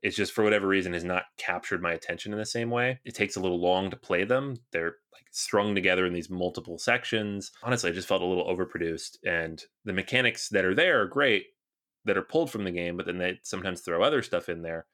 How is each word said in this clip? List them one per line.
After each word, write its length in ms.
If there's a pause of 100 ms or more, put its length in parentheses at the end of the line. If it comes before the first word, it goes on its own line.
It's 120
just, 180
for 100
whatever 240
reason, 260
has 100
not 200 (140)
captured 440
my 120
attention 400
in 40
the 80
same 240
way. 360
It 100
takes 220
a 20
little 200
long 300
to 60
play 280
them. 340 (140)
They're, 260 (160)
like, 180
strung 420
together 320
in 80
these 160
multiple 480
sections. 760 (120)
Honestly, 260
I 40
just 140
felt 140
a 40
little 200
overproduced. 800
And 380 (220)
the 80
mechanics 560
that 160
are 100
there 260
are 60
great, 380 (600)
that 120
are 40
pulled 300
from 140
the 60
game, 260
but 100
then 100
they 240
sometimes 400
throw 220
other 180
stuff 280
in 120
there. 320